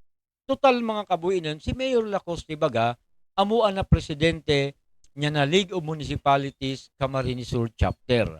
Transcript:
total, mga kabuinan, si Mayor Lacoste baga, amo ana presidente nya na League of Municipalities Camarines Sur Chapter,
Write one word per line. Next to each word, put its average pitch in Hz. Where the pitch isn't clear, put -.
total, 262
mga 214
kabuinan, 170
si 247
Mayor 247
Lacoste 175
baga, 120
amo 214
ana 190
presidente 151
nya 147
na 147
League 185
of 175
Municipalities 139
Camarines 127
Sur 117
Chapter, 110